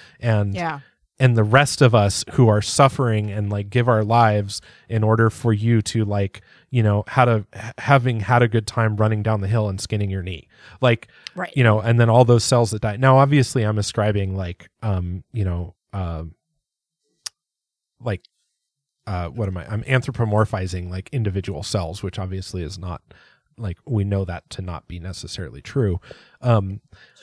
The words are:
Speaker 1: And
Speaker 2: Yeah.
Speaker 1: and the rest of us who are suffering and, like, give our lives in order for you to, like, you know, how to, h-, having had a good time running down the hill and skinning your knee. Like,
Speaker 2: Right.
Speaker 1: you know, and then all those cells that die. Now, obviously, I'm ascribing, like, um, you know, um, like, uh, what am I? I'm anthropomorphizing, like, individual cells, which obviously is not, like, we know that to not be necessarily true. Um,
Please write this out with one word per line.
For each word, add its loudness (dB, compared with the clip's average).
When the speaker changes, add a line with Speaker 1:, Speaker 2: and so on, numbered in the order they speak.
Speaker 1:
And 0
Speaker 2:
Yeah. -6
Speaker 1:
and 4
the 4
rest 4
of 6
us 2
who 4
are 4
suffering 0
and, -4
like, -6
give 0
our 2
lives 2
in 0
order 4
for -2
you 2
to, -2
like, -4
you 0
know, 2
how 2
to, 0
h-, -14
having 2
had 4
a 4
good -2
time -2
running 0
down -2
the -4
hill 0
and -6
skinning -4
your -4
knee. -10
Like, 0
Speaker 2:
Right. -8
Speaker 1:
you 4
know, 4
and 2
then 4
all 6
those 4
cells 2
that -8
die. -4
Now, 4
obviously, 2
I'm 0
ascribing, -2
like, -10
um, -4
you -2
know, -4
um, -8
like, -6
uh, -4
what -6
am -6
I? -10
I'm -6
anthropomorphizing, -2
like, -10
individual -4
cells, -6
which -8
obviously -8
is -10
not, -12
like, -8
we 0
know -2
that -12
to -12
not -12
be -12
necessarily -12
true. -2
Um, 0